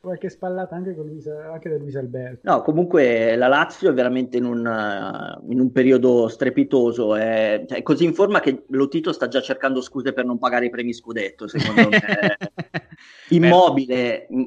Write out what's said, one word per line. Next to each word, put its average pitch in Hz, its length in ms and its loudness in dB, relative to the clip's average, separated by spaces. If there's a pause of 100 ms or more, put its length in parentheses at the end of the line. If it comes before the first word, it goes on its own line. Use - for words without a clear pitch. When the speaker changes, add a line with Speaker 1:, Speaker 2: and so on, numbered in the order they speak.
Speaker 1:
Qualche 180 240 -8
spallata 185 460 -8
anche 180 200 -8
con 156 120 -10
Luis, 151 220 -14
anche 160 420 -12
da 151 80 -2
Luis 143 180 -8
Alberto. 127 460 -8
Speaker 2:
No, 151 180 2
comunque 135 760 4
la 123 100 2
Lazio 156 420 2
è 139 60 4
veramente 123 420 0
in 123 80 0
un, 120 220 -4
eh, 104 760 -6 (100)
in 127 100 0
un 127 120 2
periodo 123 560 4
strepitoso, 120 880 0
è, 110 520 0
cioè, 127 120 -6
è - 40 -6
così 156 220 2
in 160 80 2
forma 202 280 2
che 131 280 -2
Lotito 139 440 -2
sta - 160 -4
già 135 120 -2
cercando 131 400 -4
scuse 127 320 -6
per 127 140 -4
non 120 120 -6
pagare 123 280 -2
i 120 40 -4
premi 120 220 -8
scudetto, 113 560 -10
secondo 208 400 2
me. 214 120 4
Speaker 3:
<laughs> - 1300 -6
Speaker 2:
Immobile, 139 960 4 (200)